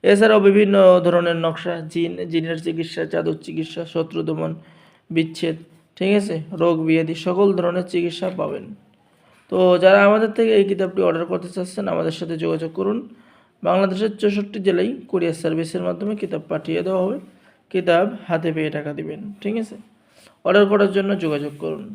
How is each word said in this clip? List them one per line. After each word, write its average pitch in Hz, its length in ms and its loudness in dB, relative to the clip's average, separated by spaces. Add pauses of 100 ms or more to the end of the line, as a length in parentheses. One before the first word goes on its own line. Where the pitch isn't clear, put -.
এছাড়াও 208 440 6
বিভিন্ন 202 260 6 (260)
ধরনের 170 440 2
নকশা, 165 300 -4 (160)
জিন, 170 220 -4 (160)
জিনের 165 340 -4
চিকিৎসা, 165 400 -6 (100)
জাদুর 165 300 -2
চিকিৎসা, 160 440 -8
শত্রু 165 360 -4
দমন, 160 300 -4 (580)
বিচ্ছেদ, 165 460 -2 (400)
ঠিক 190 240 0
আছে? 196 160 -6 (160)
রোগ 165 320 0
ব্যাধি 160 300 2 (100)
সকল 185 320 2
ধরনের 175 320 -2
চিকিৎসা 175 380 -4 (100)
পাবেন। 151 280 -6 (880)
তো 185 60 0 (200)
যারা 185 260 8
আমাদের 214 280 4
থেকে 226 260 2
এই 202 100 6
কিতাবটি 190 340 -2
অর্ডার 170 240 2
করতে 180 240 -6
চাচ্ছেন 185 380 -8
আমাদের 165 300 -2
সাথে 165 180 -6
যোগাযোগ 165 360 -4
করুন। 196 260 -2 (640)
বাংলাদেশের 190 560 0
চৌষট্টি 202 420 -2
জেলায় 185 300 2 (180)
কুরিয়ার 170 320 -2
সার্ভিসের 165 420 -4
মাধ্যমে 180 340 -4
কিতাব 170 320 -8
পাঠিয়ে 160 380 -4
দেওয়া 190 180 -2
হবে। 233 140 -4 (520)
কিতাব 175 360 2 (180)
হাতে 165 280 -2
পেয়ে 156 200 -4
টাকা 147 200 -8
দিবেন, 156 280 -10 (180)
ঠিক 208 240 -6
আছে? - 140 -12 (680)
অর্ডার 196 240 6
করার 202 240 2
জন্য 196 260 0
যোগাযোগ 147 420 -4
করুন। 156 240 -8 (100)